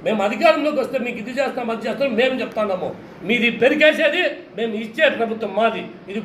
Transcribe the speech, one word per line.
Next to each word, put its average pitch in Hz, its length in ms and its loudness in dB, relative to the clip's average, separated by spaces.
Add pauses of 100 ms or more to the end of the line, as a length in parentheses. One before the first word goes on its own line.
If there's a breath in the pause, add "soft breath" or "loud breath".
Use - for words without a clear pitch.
మేము 208 220 0
అధికారంలోకి 294 560 4
వస్తే 262 240 -4
మీకు 240 160 -6
ఇది 247 180 -8
చేస్తాం, 240 340 -2
అది 214 140 -6
చేస్తాం 240 320 -2
మేము 262 220 2
చెప్తున్నాము. 196 460 -2 (400 loud breath)
మీది 233 220 2 (120)
పెరికేసేది 302 600 4 (340)
మేము 220 180 -4 (100)
ఇచ్చే 302 340 2
ప్రభుత్వం 214 400 -4
మాది. 208 260 0 (260)
ఇది 202 140 -4